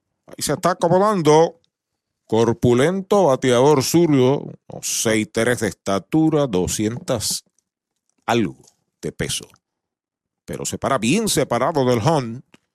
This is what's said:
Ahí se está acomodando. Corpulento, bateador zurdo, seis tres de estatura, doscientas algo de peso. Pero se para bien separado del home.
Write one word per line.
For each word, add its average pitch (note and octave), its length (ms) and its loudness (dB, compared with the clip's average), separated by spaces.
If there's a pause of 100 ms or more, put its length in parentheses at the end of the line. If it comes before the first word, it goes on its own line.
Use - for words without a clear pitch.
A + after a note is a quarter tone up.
(260)
Ahí - 160 -16
se D3 120 -2
está F3 180 0
acomodando. F3 880 2 (640)
Corpulento, B2+ 1000 2
bateador C3 580 4
zurdo, C#3+ 640 2 (320)
seis A2 480 -2
tres A2+ 300 -2
de A2 80 -2
estatura, C#3+ 800 -2
doscientas G#2+ 960 -4 (840)
algo A2 300 -2 (440)
de D#2 120 -8
peso. C2+ 340 -10 (960)
Pero C#2 200 -10
se - 120 -8
para B2 220 -2
bien F3 300 -2
separado C3+ 560 -2
del B2 200 0
home. C3 360 -2 (340)